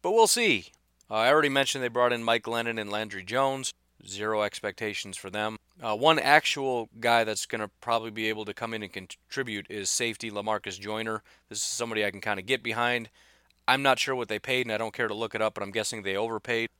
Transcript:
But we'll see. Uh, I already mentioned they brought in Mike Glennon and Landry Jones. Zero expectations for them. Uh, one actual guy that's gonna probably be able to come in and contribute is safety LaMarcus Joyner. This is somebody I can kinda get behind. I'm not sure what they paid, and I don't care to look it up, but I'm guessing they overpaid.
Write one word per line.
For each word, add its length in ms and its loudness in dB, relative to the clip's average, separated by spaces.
But 100 0
we'll 160 8
see. 400 2
Uh, 60 -4
I 160 6
already 180 6
mentioned 340 2
they 40 0
brought 260 2
in 100 -4
Mike 200 2
Glennon 360 -2
and 120 -6
Landry 320 -6
Jones. 500 0
Zero 380 -2
expectations 760 -6
for 120 -12
them. 280 -4
Uh, 140 -2
one 240 6
actual 720 2
guy 240 4
that's 220 -2
gonna 240 -6
probably 320 -2
be 160 -4
able 180 -2
to 80 -8
come 200 -6
in 100 -6
and 80 -12
contribute 800 -8
is 200 -4
safety 400 -2
LaMarcus 500 -4
Joyner. 440 -6
This 120 -8
is 40 -2
somebody 420 -2
I 60 0
can 100 -12
kinda 200 -2
get 200 -2
behind. 480 -2
I'm 160 4
not 160 6
sure 160 0
what 140 -4
they 100 -2
paid, 260 0
and 80 -4
I 40 0
don't 160 -4
care 140 -2
to 60 -4
look 220 -4
it 60 -2
up, 120 2
but 100 -6
I'm 80 -6
guessing 300 -2
they 160 -2
overpaid. 520 -2